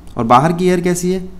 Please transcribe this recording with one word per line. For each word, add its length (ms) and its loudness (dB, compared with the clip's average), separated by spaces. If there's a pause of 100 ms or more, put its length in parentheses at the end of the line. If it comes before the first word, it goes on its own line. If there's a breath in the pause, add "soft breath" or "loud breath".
(160)
और 100 -2
बाहर 260 4
की 160 0
एयर 120 2
कैसी 320 -2
है? 160 -6 (120)